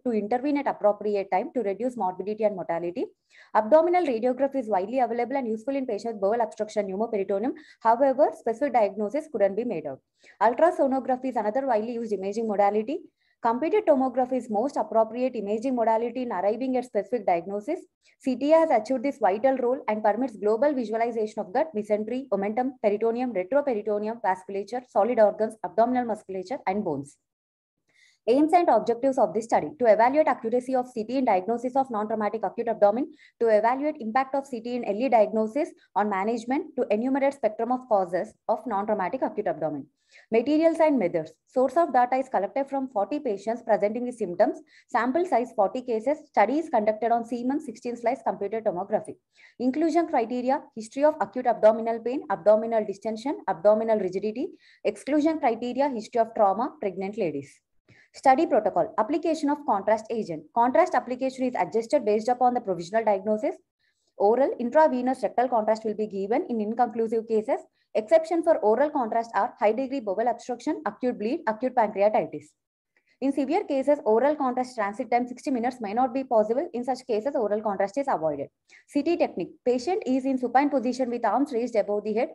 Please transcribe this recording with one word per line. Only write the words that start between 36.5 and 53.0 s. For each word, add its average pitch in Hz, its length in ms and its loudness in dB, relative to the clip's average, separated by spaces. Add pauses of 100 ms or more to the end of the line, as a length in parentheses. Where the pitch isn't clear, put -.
to 247 120 0
enumerate 262 440 2
spectrum 226 400 -2
of 254 160 -2
causes 190 440 0 (140)
of 226 180 -2
non-traumatic 208 560 -2
acute 208 260 -2
abdomen. 156 380 -4 (460)
Materials 302 480 4
and 311 200 4
methods. 170 320 -2 (160)
Source 262 280 0
of 339 160 2
data 247 260 2
is 262 120 -4
collected 214 400 -2
from 269 180 -4
forty 214 320 -2
patients 226 460 -4
presenting 214 380 2
with 247 120 -6
symptoms. 202 440 0 (280)
Sample 254 380 0
size 240 300 0
forty 202 260 0
cases. 247 460 -2
Study 233 320 2
is 320 100 -6
conducted 220 420 0
on 233 140 2
Siemens 254 400 -4
sixteen 233 320 -10
slice 233 240 -2
computed 202 420 -4
tomography. 196 520 -4 (440)
Inclusion 311 480 2
criteria, 247 540 0 (140)
history 220 280 -4
of 302 160 4
acute 247 280 -4
abdominal 226 520 4
pain, 247 300 -4
abdominal 214 560 2
distension, 220 640 -6